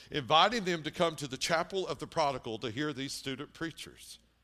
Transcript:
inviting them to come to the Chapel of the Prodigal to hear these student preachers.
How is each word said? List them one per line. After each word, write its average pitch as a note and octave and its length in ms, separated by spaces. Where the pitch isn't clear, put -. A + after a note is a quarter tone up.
inviting E3+ 540
them E3+ 180
to D3+ 80
come E3 240
to C#3+ 140
the B2+ 80
Chapel F3 500
of C#3+ 140
the D3+ 80
Prodigal B2+ 500
to B2 140
hear D3 200
these C3+ 200
student C3+ 400
preachers. - 680